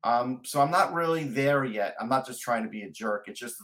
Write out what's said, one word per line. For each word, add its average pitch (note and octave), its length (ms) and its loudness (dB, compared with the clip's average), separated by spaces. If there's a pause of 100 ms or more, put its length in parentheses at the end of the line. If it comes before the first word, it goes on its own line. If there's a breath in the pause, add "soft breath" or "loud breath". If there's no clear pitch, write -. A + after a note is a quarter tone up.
Um, B2 400 2
so D3 160 0
I'm D3 100 4
not F3+ 220 4
really E3 320 0
there C#3 400 2
yet. G#2 360 -2
I'm A#2 80 -4
not C3 180 2
just B2+ 160 -12
trying A#2 220 0
to G#2+ 40 -6
be G#2+ 140 -10
a G2 80 -12
jerk. G#2 380 -4
It's G2+ 100 -12
just A#2 260 -10